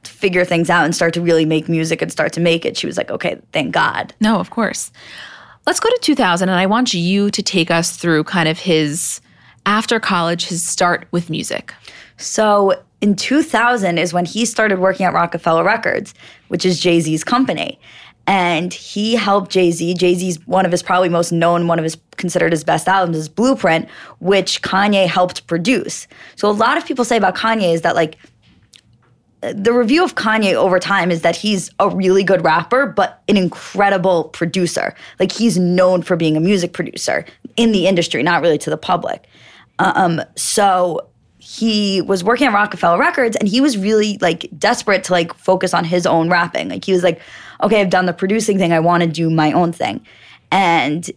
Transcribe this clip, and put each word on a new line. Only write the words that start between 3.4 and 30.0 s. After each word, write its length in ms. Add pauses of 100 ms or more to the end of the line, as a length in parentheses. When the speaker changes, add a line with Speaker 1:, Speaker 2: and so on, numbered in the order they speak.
Speaker 1:
thank 200
God." 480
Speaker 2:
No, 180
of 120
course. 400 (760)
Let's 140
go 80
to 140
two 120
thousand, 340
and 100
I 80
want 280
you 360
to 120
take 280
us 260
through 280
kind 240
of 100
his, 640 (460)
after 340
college, 460
his 160
start 480
with 200
music. 420 (440)
Speaker 1:
So 640 (200)
in 160
two 260
thousand 560
is 140
when 120
he 200
started 340
working 280
at 60
Rockefeller 520
Records, 500 (340)
which 160
is 160
Jay-Z's 440
company. 540 (480)
And 460
he 440
helped 340
Jay-Z. 440
Jay-Z's, 520
one 180
of 60
his 140
probably 240
most 240
known, 340
one 120
of 40
his, 140 (200)
considered 360
his 100
best 240
albums 300
is 120
Blueprint, 600 (320)
which 420
Kanye 460
helped 400
produce. 580 (300)
So 120
a 40
lot 240
of 100
people 180
say 120
about 180
Kanye 400
is 80
that, 140
like, 220 (1200)
the 320
review 320